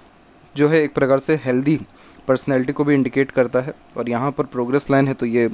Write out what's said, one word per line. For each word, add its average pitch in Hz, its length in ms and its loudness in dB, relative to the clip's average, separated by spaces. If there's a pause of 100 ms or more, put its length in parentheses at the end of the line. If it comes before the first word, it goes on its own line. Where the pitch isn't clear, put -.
(560)
जो 143 140 2
है 160 140 4
एक 143 100 -4
प्रकार 135 260 2
से 156 240 -2
healthy 135 360 0 (480)
personality 131 460 0
को 151 100 -2
भी 147 120 2
indicate 135 360 0
करता 123 280 0
है, 139 140 -6 (240)
और 117 120 -6
यहाँ 120 220 -2
पर 139 120 -4
progress 123 480 -4
line 139 160 4
है 135 60 -2
तो 127 120 -4
ये 117 280 2